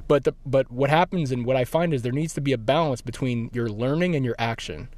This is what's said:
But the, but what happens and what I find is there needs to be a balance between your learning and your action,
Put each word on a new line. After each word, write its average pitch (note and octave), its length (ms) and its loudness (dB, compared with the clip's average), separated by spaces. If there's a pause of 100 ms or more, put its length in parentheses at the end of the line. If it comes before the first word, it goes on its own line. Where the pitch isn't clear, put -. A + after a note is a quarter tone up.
But C#3+ 160 4
the, D3+ 100 2 (120)
but C3 260 2
what C3+ 180 0
happens E3 420 2
and B2 140 -2
what C3 100 2
I B2+ 80 2
find E3 300 0
is B2+ 80 0
there B2 100 -2
needs D3+ 220 -2
to D3+ 80 -4
be C#3 120 0
a B2 40 2
balance C3 440 0
between A#2+ 520 -4
your A#2 160 -2
learning D3 460 0
and C3+ 100 0
your A#2 140 0
action, A2+ 580 -4